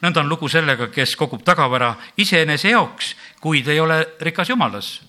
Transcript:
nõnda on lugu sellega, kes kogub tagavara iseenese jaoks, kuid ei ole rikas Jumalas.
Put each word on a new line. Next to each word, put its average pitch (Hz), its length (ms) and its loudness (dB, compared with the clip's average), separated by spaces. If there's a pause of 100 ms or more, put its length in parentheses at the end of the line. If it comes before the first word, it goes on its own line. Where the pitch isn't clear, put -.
nõnda 170 160 0
on 147 160 0
lugu 156 160 -6
sellega, 135 400 0
kes 131 240 -2
kogub - 320 -4
tagavara 127 480 2 (240)
iseenese 170 560 2
jaoks, - 400 -2 (240)
kuid 147 320 0
ei 151 80 2
ole 160 240 2 (160)
rikas 170 320 -4
Jumalas. 117 420 -2 (160)